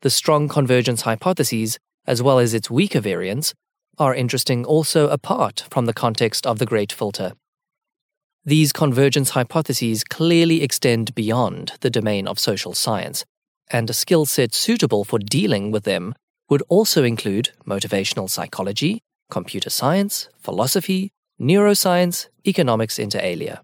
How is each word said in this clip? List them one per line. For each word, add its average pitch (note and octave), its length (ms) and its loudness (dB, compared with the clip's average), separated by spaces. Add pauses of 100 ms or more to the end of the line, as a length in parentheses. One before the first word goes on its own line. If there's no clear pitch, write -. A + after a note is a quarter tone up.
The C3+ 100 0
strong D3+ 380 2
convergence B2+ 540 2
hypotheses, A2+ 760 -2 (260)
as A#2+ 160 0
well C3 200 4
as A#2+ 120 4
its A2+ 160 -2
weaker D3+ 320 2
variants, G2 540 -4 (420)
are C3+ 180 2
interesting B2 500 -2
also D3+ 440 2
apart C#3+ 640 -2
from B2 160 0
the A2+ 80 0
context A#2 540 -2
of A2+ 100 0
the A2 80 0
Great G#2 260 -2
Filter. G2+ 420 -6 (1080)
These D3+ 280 4
convergence C3+ 580 2
hypotheses A#2+ 720 -2
clearly E3 600 2
extend A#2 520 0
beyond G#2 680 -2
the B2+ 100 0
domain G#2 360 -2
of F#2+ 140 -6
social F#2+ 340 -4
science, - 500 -4 (460)
and A#2 180 -2
a A#2+ 60 -6
skill D#3+ 320 2
set B2 260 0
suitable B2 520 0
for A#2 140 -2
dealing G#2 520 0
with G#2+ 140 -2
them F#2 300 -4 (360)
would C#3+ 180 4
also F3+ 360 4
include A2+ 460 -2 (160)
motivational G2 600 -4
psychology, G2+ 720 -4 (300)
computer - 400 -8
science, G3 580 0 (100)
philosophy, F3+ 720 -2 (300)
neuroscience, F3+ 880 2 (180)
economics A#2+ 520 0
inter G#2 240 -4
alia. F2 420 -6